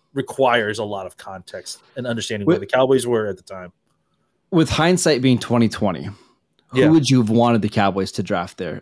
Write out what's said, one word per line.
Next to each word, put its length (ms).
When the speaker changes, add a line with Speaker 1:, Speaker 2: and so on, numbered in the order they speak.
Speaker 1:
requires 640
a 40
lot 220
of 120
context 640
and 100
understanding 400
where 120
Speaker 2:
With 100
Speaker 1:
the 60
Cowboys 300
were 220
at 100
the 60
time. 280
Speaker 2:
With 180
hindsight 520
being 160
twenty 320
twenty, 360
who 720
Speaker 1:
Yeah. 100
Speaker 2:
would 200
you 100
have 100
wanted 320
the 80
Cowboys 440
to 100
draft 340
there? 240